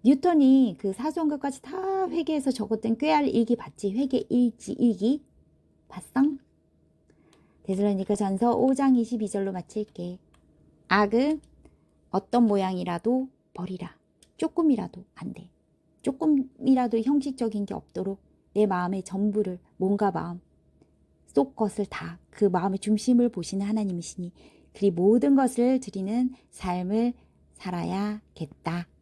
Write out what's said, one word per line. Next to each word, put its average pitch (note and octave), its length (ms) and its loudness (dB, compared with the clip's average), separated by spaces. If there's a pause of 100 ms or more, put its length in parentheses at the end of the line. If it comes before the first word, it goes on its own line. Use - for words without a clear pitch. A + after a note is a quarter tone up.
뉴턴이 C4+ 760 6
그 G3 120 -4
사소한 D4+ 380 -2
것까지 C#4+ 320 -6
다 F#4+ 480 -4
회개해서 D4+ 420 -2
적었던 A3 460 -2
꾀알 D4 300 2
일기 A#3 280 2
봤지? - 380 -8
회개 C4 340 -2
일지 - 460 0
일기? A#3 500 0 (640)
봤어? - 340 -4 (1400)
데살로니가 G3 520 -2
전서 G3+ 420 0
오 C4 160 2
장 C4+ 220 4
이십이 A3 340 -2
절로 G3 220 -4
마칠게. F3+ 680 -10 (720)
"악은 A3+ 500 2 (720)
어떤 A#3 380 2
모양이라도 G3 840 -2 (240)
버리라." F3+ 420 -12 (420)
조금이라도 C#4+ 760 0
안 - 200 -12
돼. - 140 -18 (540)
조금이라도 C4 1000 0
형식적인 B3 680 -2
게 G3 80 -10
없도록 F#3+ 460 -8 (340)
내 G#3 120 4
마음의 F#3 380 -2
전부를, G3 560 -2 (180)
몸과 G3 340 2
마음, E3+ 300 -8 (840)
속 - 280 -2
것을 G#3 300 -4
다, E3+ 340 -12 (100)
그 - 160 0
마음의 F#3 340 0
중심을 A#3+ 500 2
보시는 F#3+ 360 -6
하나님이시니 F#3 680 -6 (420)
그리 G3+ 180 2
모든 A3 440 4
것을 B3+ 440 2
드리는 A#3 520 -4 (200)
삶을 F#3 640 -2 (400)
살아야겠다. F3 1300 -8 (140)